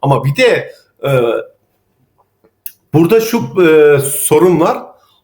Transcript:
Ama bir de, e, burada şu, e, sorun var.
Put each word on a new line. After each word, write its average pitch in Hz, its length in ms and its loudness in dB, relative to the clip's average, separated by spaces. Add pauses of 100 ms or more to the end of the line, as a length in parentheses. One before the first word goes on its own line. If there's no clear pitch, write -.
Ama 139 240 -2
bir 139 100 -4
de, 233 380 -2 (300)
e, 139 80 -4 (1800)
burada 170 280 2
şu, 220 160 -4
e, 156 600 2
sorun 156 600 0
var. 214 180 0 (460)